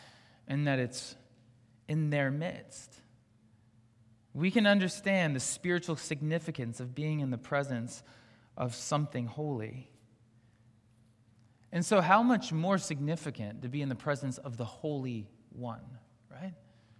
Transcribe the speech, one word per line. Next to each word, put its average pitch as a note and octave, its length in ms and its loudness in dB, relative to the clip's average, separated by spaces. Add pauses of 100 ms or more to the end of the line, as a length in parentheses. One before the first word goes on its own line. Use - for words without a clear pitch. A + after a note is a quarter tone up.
(460)
and D3 220 0
that C3+ 100 2
it's - 380 -4 (720)
in D3+ 220 2
their C#3+ 200 2
midst. - 640 -8 (1400)
We E3 200 0
can A3+ 120 6
understand F#3+ 720 6
the C3 60 0
spiritual F3 560 0
significance D3+ 840 -2
of B2+ 160 -8
being D3+ 240 0
in C3+ 120 0
the A#2+ 80 -2
presence B2+ 640 -2 (520)
of B2 200 -4
something C#3+ 500 0
holy. B2+ 640 -6 (1800)
And E3+ 120 2
so G3+ 160 6
how F#3 220 8
much A#3+ 300 4
more F3 260 2
significant C#3+ 840 -4
to B2 60 -6
be C#3+ 140 -4
in C#3 60 -2
the B2+ 80 -2
presence C3+ 420 -2
of B2 180 -8
the A#2 80 -4
Holy B2+ 640 -6 (220)
One, A#2+ 480 -12 (320)
right? E3+ 240 -12 (460)